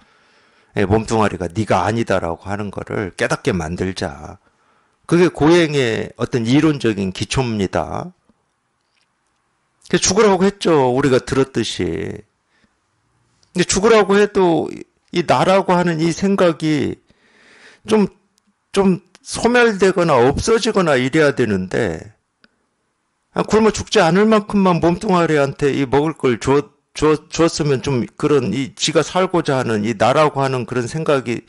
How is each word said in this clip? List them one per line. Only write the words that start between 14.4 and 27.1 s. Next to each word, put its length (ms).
이 160
나라고 460
하는 260
이 120
생각이 840
좀, 200
좀 300
소멸되거나 1080
없어지거나 640
이래야 400
되는데, 800
아, 100
굶어 280
죽지 280
않을 260
만큼만 540
몸뚱아리한테 920
이 120
먹을 280
걸 260
줘, 300
줘, 360